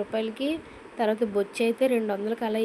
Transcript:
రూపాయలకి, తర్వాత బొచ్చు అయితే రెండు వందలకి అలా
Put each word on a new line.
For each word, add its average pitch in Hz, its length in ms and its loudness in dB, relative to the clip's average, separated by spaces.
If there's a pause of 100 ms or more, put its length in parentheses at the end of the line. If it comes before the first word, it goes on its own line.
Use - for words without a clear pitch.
రూపాయలకి, 220 460 -2 (480)
తర్వాత 220 260 2 (140)
బొచ్చు 202 300 0
అయితే 233 180 2 (100)
రెండు 220 180 0
వందలకి 214 360 -2
అలా 214 160 0